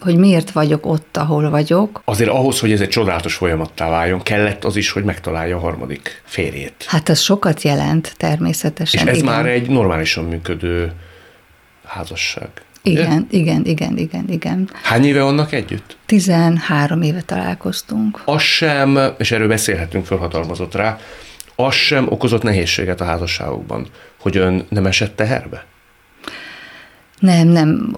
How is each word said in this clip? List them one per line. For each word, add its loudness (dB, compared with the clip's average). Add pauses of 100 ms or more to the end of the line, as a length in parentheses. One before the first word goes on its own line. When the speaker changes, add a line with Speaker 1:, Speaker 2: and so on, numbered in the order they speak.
Speaker 1:
hogy 2
miért 6
vagyok 2
ott, -2
ahol 0
vagyok. 2
Speaker 2:
Azért 2
ahhoz, 2
hogy 2
ez 4
egy 0
csodálatos 0
folyamattá -2
váljon, 0
kellett 0
az -2
is, 0
hogy -2
megtalálja -4
a -4
harmadik -8
férjét. -8
Speaker 1:
Hát 0
ez 4
sokat 0
jelent, 0
természetesen, -2
Speaker 2:
És 2
ez 2
Speaker 1:
igen. 2
Speaker 2:
már 0
egy 0
normálisan 0
működő -4 (960)
házasság, -8 (340)
ugye? 2
Speaker 1:
Igen, 2
igen, 2
igen, -2
igen, -6
igen. -2 (140)
Speaker 2:
Hány 2
éve 4
vannak 2
együtt? -8
Speaker 1:
Tizenhárom 2
éve 0
találkoztunk. -4
Speaker 2:
Az 0
sem, 2 (180)
és -2
erről 2
beszélhetünk, 0
fölhatalmazott -4
rá, -2 (580)
az 0
sem 2
okozott 0
nehézséget 0
a -2
házasságokban, -6 (340)
hogy 0
ön 2
nem 0
esett 0
teherbe? -4 (1500)
Speaker 1:
Nem, 4
nem, 2